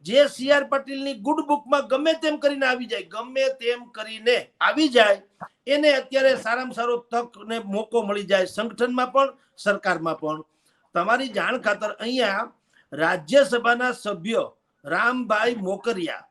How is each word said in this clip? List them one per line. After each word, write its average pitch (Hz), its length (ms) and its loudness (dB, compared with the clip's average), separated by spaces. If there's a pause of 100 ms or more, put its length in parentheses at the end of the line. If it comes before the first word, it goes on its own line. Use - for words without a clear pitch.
જે 247 240 4
સી 269 240 -4
આર 285 140 4
પાટીલની 277 500 -4
ગુડ 294 320 -2
બુકમાં 285 400 0
ગમે 277 260 0
તેમ 320 240 -2
કરીને 285 300 0
આવી 254 200 -2
જાય, 202 160 -8
ગમે 254 460 -4
તેમ 240 360 -4
કરીને 220 640 -2 (120)
આવી 277 280 2
જાય, 214 340 4 (440)
એને 294 260 4
અત્યારે 269 440 2
સારામાં 240 360 -4
સારો 240 240 -2
તક 233 520 -6
ને 226 100 -4
મોકો 214 440 -2
મળી 202 200 -2
જાય 190 220 2
સંગઠનમાં 240 680 -2
પણ, 269 160 4 (280)
સરકારમાં 175 600 -2
પણ. 156 260 -6 (500)
તમારી 233 340 0
જાણ 202 300 -2
ખાતર 208 320 -2
અહીંયા 226 600 -2 (400)
રાજ્યસભાના 233 1000 2
સભ્ય 202 580 -4 (340)
રામભાઈ 220 720 0
મોકરિયા 190 760 -4